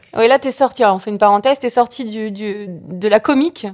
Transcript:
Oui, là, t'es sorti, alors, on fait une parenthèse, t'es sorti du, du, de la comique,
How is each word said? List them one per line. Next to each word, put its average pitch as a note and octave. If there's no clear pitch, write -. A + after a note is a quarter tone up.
Oui, A3+
là, C4+
t'es C4+
sorti, B3+
alors, G3+
on F#3+
fait G#3+
une G#3
parenthèse, G#3
t'es B3
sorti A#3+
du, A3
du, G#3
de F3+
la G#3+
comique, C#4+